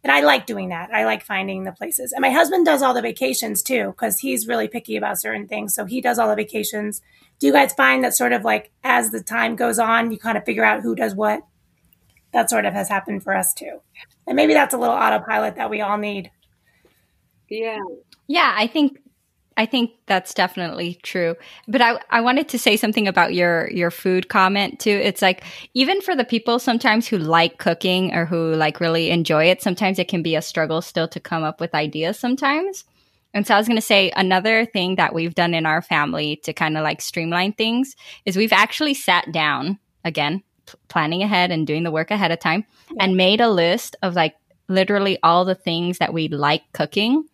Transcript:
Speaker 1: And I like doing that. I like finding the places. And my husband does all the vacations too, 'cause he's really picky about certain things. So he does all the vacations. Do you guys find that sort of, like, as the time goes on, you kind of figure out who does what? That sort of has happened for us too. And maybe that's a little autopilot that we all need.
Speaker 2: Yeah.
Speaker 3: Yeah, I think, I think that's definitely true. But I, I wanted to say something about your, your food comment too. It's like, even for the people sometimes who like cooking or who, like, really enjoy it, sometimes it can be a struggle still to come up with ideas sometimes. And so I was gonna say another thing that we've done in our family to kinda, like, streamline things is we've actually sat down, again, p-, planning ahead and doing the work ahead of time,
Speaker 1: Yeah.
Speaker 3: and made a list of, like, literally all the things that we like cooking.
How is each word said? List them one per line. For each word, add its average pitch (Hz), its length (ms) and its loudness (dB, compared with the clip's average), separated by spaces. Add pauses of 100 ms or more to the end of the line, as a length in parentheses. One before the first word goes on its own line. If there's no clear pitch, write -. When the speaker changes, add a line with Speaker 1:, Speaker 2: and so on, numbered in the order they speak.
Speaker 1:
And 277 80 2
I 285 80 4
like 285 260 4
doing 196 240 -8
that. 180 240 -10
I 220 120 2
like 220 180 -2
finding 190 400 -6
the 185 80 -8
places. 254 400 -8
And 269 100 -2
my 269 80 2
husband 330 360 2
does 285 160 2
all 254 120 2
the 240 80 -2
vacations 226 600 -4
too, 214 360 -2
'cause 214 220 -4
he's 254 280 -4
really 226 200 -2
picky 220 280 -8
about 208 240 -4
certain 214 280 -6
things. 214 260 -6
So 214 120 -6
he 240 140 -6
does 247 180 -2
all 226 100 2
the 214 80 0
vacations. 208 680 -6 (380)
Do 277 80 2
you 277 60 4
guys 277 200 4
find 262 300 2
that 240 100 -2
sort 247 200 0
of, 214 100 -2
like, 214 260 -2 (140)
as 240 280 2
the 214 100 -6
time 226 340 -2
goes 233 220 0
on, 233 340 2
you 214 60 -8
kind 220 200 -2
of - 60 -6
figure 220 200 0
out 214 180 2
who 233 120 -2
does 214 220 -2
what? 107 260 0 (920)
That 233 180 2
sort 214 160 0
of 185 80 -2
has 196 160 -4
happened 196 340 -4
for 196 120 -2
us 185 180 -2
too. - 260 -12 (460)
And 262 100 -2
maybe 311 180 4
that's 285 200 4
a 247 40 -2
little 233 180 0
autopilot 220 600 0
that 226 140 -4
we 214 100 -6
all 208 180 -2
need. 202 320 -8 (1200)
Speaker 2:
Yeah. 220 280 -6 (480)
Speaker 3:
Yeah, 285 300 2
I 214 100 0
think, 285 320 0 (580)
I 226 100 0
think 233 240 0 (160)
that's 185 280 -2
definitely 175 680 -4
true. 170 340 -2 (320)
But 240 140 2
I, 233 180 4 (100)
I 233 100 4
wanted 254 300 0
to 247 80 -4
say 214 180 4
something 214 300 0
about 180 280 2
your, 175 360 2
your 175 200 0
food 185 380 -2
comment 196 520 0
too. 214 100 0 (120)
It's 196 200 0
like, 185 220 2 (300)
even 311 260 2
for 370 160 -2
the 247 80 0
people 233 340 0
sometimes 233 480 2
who 208 120 -2
like 165 400 2
cooking 185 560 0
or 170 120 0
who, 165 280 0
like, 156 260 0
really 165 300 0
enjoy 160 360 2
it, 185 160 4
sometimes 190 360 0
it 175 100 -2
can 170 140 -2
be 160 140 -2
a 156 60 0
struggle 160 400 -2
still 165 260 -4
to 170 120 -10
come 165 240 -6
up 156 160 -6
with 170 140 -6
ideas 156 440 -4
sometimes. 294 680 -2 (500)
And 208 120 -2
so 220 80 4
I 202 40 6
was 220 100 2
gonna 220 120 2
say 196 360 2
another 196 480 2
thing 185 320 -2
that 170 160 2
we've 165 220 -4
done 170 200 2
in 160 120 0
our 156 160 2
family 151 640 -2
to 156 80 -6
kinda, 156 300 -2
like, 151 200 -2
streamline 175 500 -2
things 233 440 -2 (280)
is 180 120 -2
we've 214 160 2
actually 247 420 2
sat 175 380 0
down, 151 460 0 (260)
again, 160 380 -2 (240)
p-, - 80 -20 (140)
planning 165 340 0
ahead 185 280 2
and 160 160 0
doing 151 160 -2
the 170 80 -2
work 160 220 -2
ahead 196 180 0
of 170 80 -2
time, 180 260 0 (260)
Speaker 1:
Yeah. 190 140 0
Speaker 3:
and 190 120 2
made 190 240 4
a 233 100 6
list 175 520 2
of, 180 120 -2
like, 160 200 0 (340)
literally 190 560 2
all 175 200 6
the 185 120 0
things 175 420 -2
that - 160 0
we 160 140 -2
like 147 340 0 (100)
cooking. 226 600 0